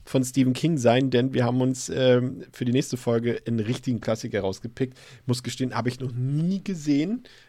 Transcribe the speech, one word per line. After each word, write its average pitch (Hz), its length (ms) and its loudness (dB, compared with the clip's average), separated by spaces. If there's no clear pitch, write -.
von 131 180 0
Stephen 127 300 2
King 156 240 2
sein, 123 320 4
denn 127 240 2
wir 123 100 2
haben 123 180 2
uns, 127 280 0
ähm, 127 540 2
für 127 120 -4
die 120 60 2
nächste 127 260 0
Folge 117 500 0
einen 117 120 0
richtigen 117 400 -2
Klassiker 110 420 -4
rausgepickt. 110 560 -6
Muss 123 180 -2
gestehen, 123 320 -4
hab 117 120 -2
ich 120 120 -4
noch 131 140 -8
nie 151 500 -2
gesehen. 160 600 -2